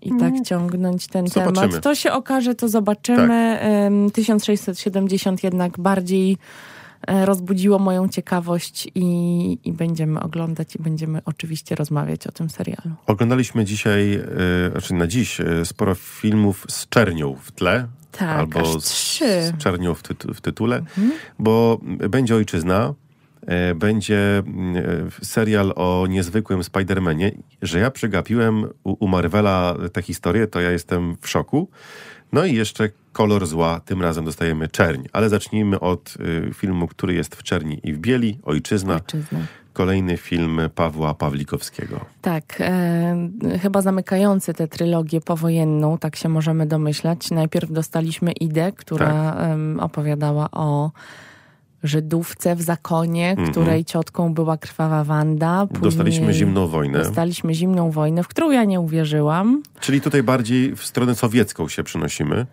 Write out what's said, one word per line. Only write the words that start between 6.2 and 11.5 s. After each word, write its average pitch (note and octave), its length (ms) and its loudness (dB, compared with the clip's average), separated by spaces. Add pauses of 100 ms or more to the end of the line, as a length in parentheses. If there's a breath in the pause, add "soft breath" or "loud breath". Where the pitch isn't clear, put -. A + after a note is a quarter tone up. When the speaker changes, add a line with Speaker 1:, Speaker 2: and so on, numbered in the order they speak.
Speaker 1:
e, F#3+ 200 2
rozbudziło F#3+ 520 4
moją F#3+ 300 2
ciekawość F3 840 -4
i, F3 720 0
i - 80 -4
będziemy E3 480 0
oglądać D#3+ 560 -6
i D#3+ 60 -8
będziemy D#3 420 -2
oczywiście D#3+ 500 -6